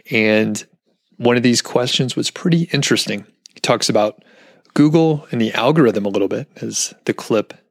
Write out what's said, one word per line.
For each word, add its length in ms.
And 540
one 180
of 60
these 180
questions 560
was 140
pretty 320
interesting. 540
He 80
talks 300
about 340
Google 580
and 100
the 120
algorithm 540
a 20
little 200
bit, 200
as 320
the 80
clip 400